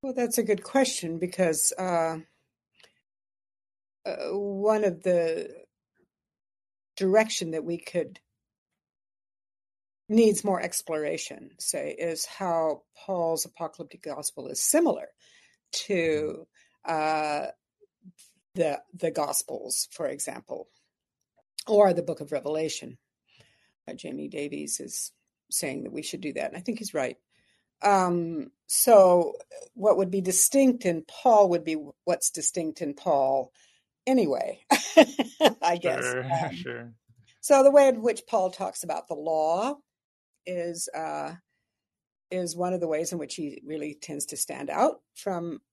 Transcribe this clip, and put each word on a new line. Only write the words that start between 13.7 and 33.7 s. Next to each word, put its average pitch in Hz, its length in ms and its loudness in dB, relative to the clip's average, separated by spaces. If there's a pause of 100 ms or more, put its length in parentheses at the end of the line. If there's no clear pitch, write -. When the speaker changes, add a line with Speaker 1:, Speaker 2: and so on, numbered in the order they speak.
Speaker 1:
gospel 147 440 -10
is 139 140 -6
similar - 460 2 (800)
to, 160 580 -2 (400)
uh, 156 640 -2 (1040)
the, 156 260 -2 (140)
the 170 180 -4
Gospels, - 800 -4
for 156 160 -8
example, 135 640 -10 (1000)
or 208 260 8
the 170 100 0
Book 160 180 -6
of 143 100 -10
Revelation. 147 680 -6 (880)
Uh, - 60 -14
Jamie 151 360 -12
Davies - 500 -8
is - 320 -10 (400)
saying 151 320 -6
that - 80 -12
we 147 120 -10
should - 180 -10
do 151 120 -8
that, - 160 -4
and - 80 -12
I 185 40 -12
think 208 180 -6
he's 208 140 -12
right. 131 240 -4 (640)
Um, 175 680 0 (160)
so 180 680 8 (400)
what 202 240 4
would 190 140 0
be 196 100 0
distinct 240 640 4
in 165 220 0
Paul 208 420 6
would 170 160 0
be 160 100 -2 (300)
what's - 260 0
distinct 160 500 -4
in 143 120 -6
Paul 135 580 0 (560)